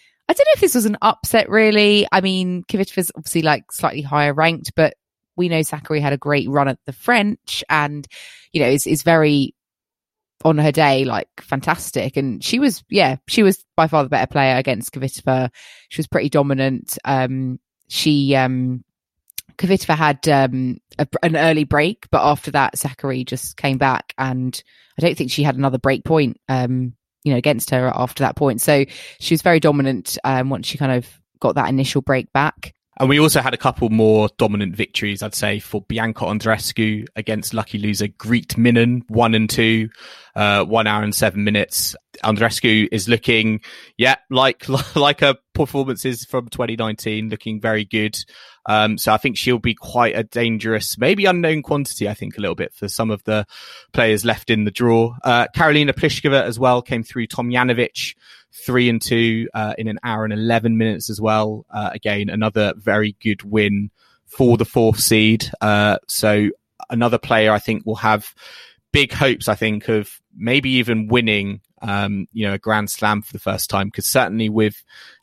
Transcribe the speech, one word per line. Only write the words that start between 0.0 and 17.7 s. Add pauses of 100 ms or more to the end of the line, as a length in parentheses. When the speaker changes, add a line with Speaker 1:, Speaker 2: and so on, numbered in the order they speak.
Speaker 1:
I
don't
know
if
this
was
an
upset,
really.
I
mean,
Kvitova's
obviously,
like,
slightly
higher
ranked,
but (400)
we
know
Sakkari
had
a
great
run
at
the
French
and, (440)
you
know,
is,
is
very (920)
on
her
day,
like, (120)
fantastic.
And
she
was,
yeah, (100)
she
was (120)
by
far
the
better
player
against
Kvitova. (380)
She
was
pretty
dominant.
Um, (300)